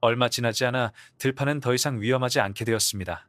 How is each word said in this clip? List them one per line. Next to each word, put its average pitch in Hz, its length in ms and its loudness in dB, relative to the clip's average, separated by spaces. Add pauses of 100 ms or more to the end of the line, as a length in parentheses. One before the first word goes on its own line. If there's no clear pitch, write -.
얼마 120 280 4
지나지 117 360 -2
않아 123 280 0 (260)
들판은 139 420 0
더 123 140 2
이상 123 260 -2
위험하지 127 400 2
않게 104 240 -2
되었습니다. 101 640 -2